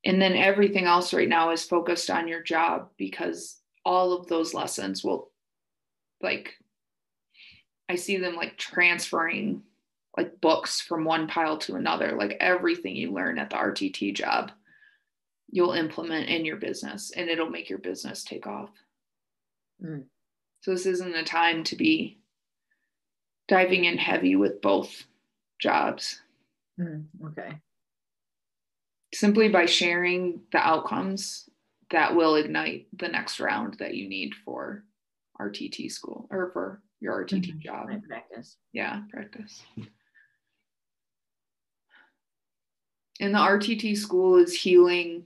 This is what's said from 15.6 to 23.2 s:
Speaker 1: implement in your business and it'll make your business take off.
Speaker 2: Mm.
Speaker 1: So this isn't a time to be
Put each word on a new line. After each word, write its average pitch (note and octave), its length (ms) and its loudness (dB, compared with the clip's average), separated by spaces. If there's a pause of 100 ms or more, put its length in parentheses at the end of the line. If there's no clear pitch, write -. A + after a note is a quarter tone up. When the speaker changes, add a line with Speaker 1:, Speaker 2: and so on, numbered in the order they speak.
Speaker 1:
implement E3 560 -4
in E3 160 0
your D#3 120 -6
business - 540 -10
and F3 180 -6
it'll E3 220 -2
make E3+ 180 -10
your - 120 -8
business - 420 -10
take - 240 -12
off. - 240 -12 (1120)
Speaker 2:
Mm. D#3 220 -12 (560)
Speaker 1:
So F#3+ 100 -4
this F#3 160 -2
isn't F3+ 280 -2
a D#3+ 100 -4
time E3 400 0
to - 120 -6
be D#3+ 420 0 (1300)